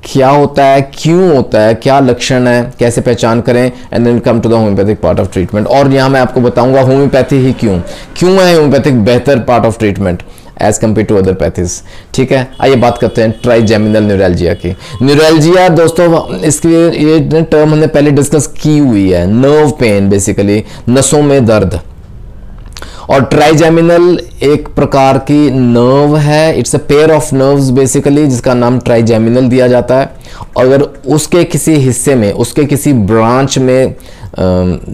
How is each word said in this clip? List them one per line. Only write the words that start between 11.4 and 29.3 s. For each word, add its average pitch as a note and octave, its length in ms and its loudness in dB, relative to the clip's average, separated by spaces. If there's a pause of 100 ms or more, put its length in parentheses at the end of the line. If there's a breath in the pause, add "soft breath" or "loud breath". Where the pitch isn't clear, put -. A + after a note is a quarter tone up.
pathies। F2 280 -4 (440 loud breath)
ठीक C3 180 -2
है, B2+ 180 -2 (100)
आइए C3+ 160 2
बात A#2+ 220 0
करते A#2 240 -2
हैं A2 180 -2
trigeminal G#2+ 600 0
neuralgia F2+ 520 0
की। F2+ 220 -8 (260 loud breath)
न्यूरैल्जिया D#3 680 4
दोस्तों, E3+ 720 0
इसकी E3 680 0
ये D#3 380 2
टर्म D#3 280 0
हमने D#3 160 2
पहले D3 240 2
discuss C#3 360 0
की D3+ 320 -2
हुई G#2+ 320 2
है, F2 160 0
Nerve C3+ 440 2
pain G2+ 400 0
basically, G2+ 500 0 (280 loud breath)
नसों C3+ 340 2
में C#3 240 2
दर्द। G2+ 340 0 (1300 loud breath)
और C3+ 140 2
trigeminal E3 960 2 (220)
एक D3 340 0
प्रकार C3+ 420 2
की D3 320 0
nerve B2+ 680 2
है, D3+ 460 0
it's - 120 -6
a C#3 60 0 (120)
pair D3+ 160 4
of D#3 140 2
nerves C3+ 480 0
basically, C#3+ 560 0
जिसका B2+ 280 0
नाम B2 240 0
trigeminal A#2 640 0